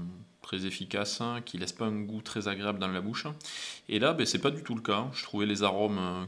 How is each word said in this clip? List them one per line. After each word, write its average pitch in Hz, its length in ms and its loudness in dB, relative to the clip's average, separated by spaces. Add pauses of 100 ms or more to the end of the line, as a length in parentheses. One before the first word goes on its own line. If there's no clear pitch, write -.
(420)
très 95 240 -4
efficaces, 98 560 -2
hein, 120 240 -2
qui - 120 -8
laissent 90 140 -4
pas 117 140 -4
un 107 160 0
goût 107 200 -4
très 104 280 -2
agréable 101 280 0
dans 95 120 0
la 92 100 0
bouche. 101 260 -2 (600)
Et 107 120 2
là, 139 140 6
ben, 127 120 4
c'est - 160 2
pas - 100 4
du - 120 -6
tout 117 120 -2
le 110 60 -4
cas. 110 320 2
Je - 100 -6
trouvais 104 220 0
les 104 180 4
arômes, 101 340 4
euh, 92 300 0